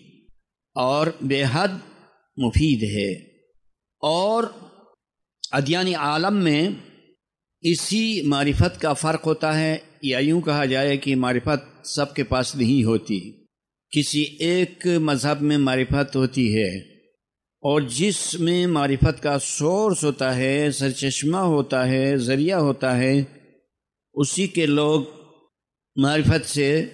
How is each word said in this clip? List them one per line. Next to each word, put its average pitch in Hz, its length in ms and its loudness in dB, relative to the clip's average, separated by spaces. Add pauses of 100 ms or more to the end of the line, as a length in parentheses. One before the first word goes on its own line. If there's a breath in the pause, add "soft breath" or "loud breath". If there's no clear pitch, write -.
(760)
اور 143 320 0 (140)
بے 135 300 0
حد 170 160 0 (680)
مفید 131 460 2
ہے، 101 280 -2 (880)
اور 190 420 0 (1080)
ادیان 170 440 0
عالم 156 400 0
میں 170 340 2 (920)
اسی 202 600 0
معرفت 143 600 0
کا 151 120 0
فرق 160 340 -2
ہوتا 156 320 0
ہے، 156 180 0 (240)
یا 131 160 -2
یوں 156 240 2
کہا 147 240 0
جائے 139 320 0
کہ 139 180 -2
معرفت 127 720 -2
سب 143 260 -4
کے 143 100 -2
پاس 127 320 -2
نہیں 127 280 4
ہوتی۔ 110 360 0 (680)
کسی 147 320 0
ایک 170 680 -2 (140)
مذہب 143 400 0
میں 147 160 2
معرفت 139 580 0
ہوتی 127 400 2
ہے، 95 400 -4 (680)
اور 147 180 2
جس 156 580 -4
میں 180 280 0
معرفت 139 560 0
کا 143 160 0
سورس 185 640 -2
ہوتا 131 320 0
ہے، 139 360 0
سرچشمہ 139 680 -2
ہوتا 143 500 0
ہے، 135 300 2
ذریعہ 139 420 0
ہوتا 135 380 2
ہے، 131 260 2 (880)
اسی 175 340 0
کے 170 180 -2
لوگ 147 360 2 (920)
معرفت 143 540 2
سے 147 440 2